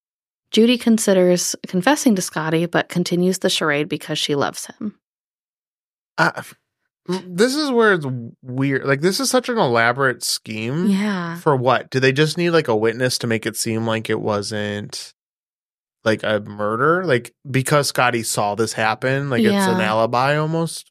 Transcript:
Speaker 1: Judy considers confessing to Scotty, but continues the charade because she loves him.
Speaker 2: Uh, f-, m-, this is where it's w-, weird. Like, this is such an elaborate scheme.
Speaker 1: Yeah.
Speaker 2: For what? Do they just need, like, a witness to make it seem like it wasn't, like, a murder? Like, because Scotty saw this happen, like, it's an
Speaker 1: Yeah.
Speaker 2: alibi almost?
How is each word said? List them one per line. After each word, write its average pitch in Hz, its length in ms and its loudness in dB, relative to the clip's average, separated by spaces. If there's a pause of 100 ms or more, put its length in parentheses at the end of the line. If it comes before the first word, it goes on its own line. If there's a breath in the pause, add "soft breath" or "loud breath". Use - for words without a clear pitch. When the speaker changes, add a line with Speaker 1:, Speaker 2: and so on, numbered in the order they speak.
(500)
Speaker 1:
Judy 233 280 4
considers 190 760 2 (140)
confessing 226 480 2
to 180 60 -2
Scotty, 160 440 -2
but 165 220 -2
continues 180 500 0
the 190 120 0
charade 151 380 -2
because 151 300 -6
she - 160 -2
loves 127 320 -2
him. - 300 -12 (1200)
Speaker 2:
Uh, - 180 2
f-, - 180 -14 (540)
m-, 180 280 -8
this 247 180 4
is 294 160 -2
where 226 240 4
it's 165 100 -2
w-, 123 280 -6 (100)
weird. 131 420 -2
Like, 135 160 2
this 190 200 0
is 262 100 -2
such 254 180 0
an 240 100 -2
elaborate 123 640 2
scheme. 117 640 -4
Speaker 1:
Yeah. 190 520 -2
Speaker 2:
For 156 180 2
what? 123 340 0
Do 135 100 -4
they 131 120 4
just 151 240 0
need, 175 140 0
like, 165 180 2
a 113 80 2
witness 113 420 0
to - 80 -4
make 113 200 -2
it 110 100 -6
seem 113 300 -2
like 110 240 -2
it 110 100 -2
wasn't, 104 960 -6 (880)
like, 110 180 0
a 107 180 0
murder? 107 680 -2
Like, 123 260 0 (180)
because 131 380 2
Scotty 123 340 0
saw 104 320 -2
this 107 200 -2
happen, 127 560 -2
like, 120 120 2
it's 110 60 4 (180)
an 185 120 2
Speaker 1:
Yeah. 107 120 0
Speaker 2:
alibi 123 460 2
almost? 160 540 -2